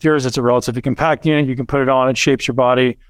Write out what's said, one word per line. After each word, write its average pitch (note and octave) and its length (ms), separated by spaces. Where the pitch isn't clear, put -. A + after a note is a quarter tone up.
Yours, D3+ 260
it's B2 120
a B2+ 40
relatively A#2+ 400
compact D3+ 440
unit. D3+ 200
You C3 80
can B2 120
put C#3 140
it C3 80
on, C3 200
it B2+ 80
shapes - 320
your B2 60
body. B2 440